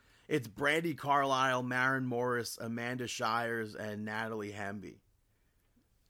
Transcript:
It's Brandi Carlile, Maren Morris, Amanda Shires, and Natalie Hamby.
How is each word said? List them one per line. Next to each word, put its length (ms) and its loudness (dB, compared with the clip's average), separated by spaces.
It's 200 0
Brandi 480 0
Carlile, 680 4
Maren 420 2
Morris, 560 0
Amanda 460 -4
Shires, 680 0
and 320 -6
Natalie 460 -4
Hamby. 500 -8